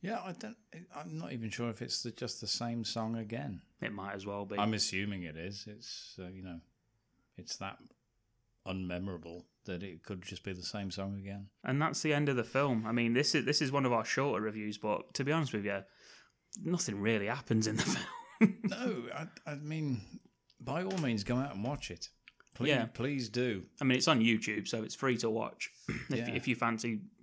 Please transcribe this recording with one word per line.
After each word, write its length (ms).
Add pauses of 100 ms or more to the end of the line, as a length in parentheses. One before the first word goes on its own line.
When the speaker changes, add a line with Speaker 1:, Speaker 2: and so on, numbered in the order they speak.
Speaker 1:
Yeah, 200
I 100
don't, 260 (360)
I'm 220
not 160
even 160
sure 220
if 100
it's 220
the, 80
just 320
the 40
same 380
song 320
again. 460 (180)
Speaker 2:
It 140
might 180
as 140
well 180
be. 140
Speaker 1:
I'm 160
assuming 480
it 160
is. 280
It's, 560
uh, 40
you 160
know, 180 (800)
it's 180
that 220 (880)
unmemorable 800 (200)
that 180
it 200
could 180
just 240
be 80
the 100
same 280
song 280
again. 280 (180)
Speaker 2:
And 160
that's 220
the 100
end 160
of 80
the 80
film. 420
I 60
mean, 220
this 200
is, 120
this 160
is 100
one 140
of 80
our 100
shorter 400
reviews, 320
but 380
to 100
be 80
honest 220
with 100
you, 180 (800)
nothing 380
really 280
happens 380
in 100
the 60
<laughs> 580
film. 240
Speaker 1:
No, 380 (140)
I, 340
I 40
mean, 480 (580)
by 240
all 140
means, 260
go 120
out 180
and 100
watch 260
it. 200 (440)
Please, 160
Speaker 2:
Yeah. 160
Speaker 1:
please 420
do. 360 (180)
Speaker 2:
I 20
mean, 140
it's 100
on 120
YouTube, 460
so 160
it's 120
free 240
to 100
watch 500
<clears throat> 100 (200)
if, 80
Speaker 1:
Yeah. 140
Speaker 2:
if 180
you 60
fancy 460 (220)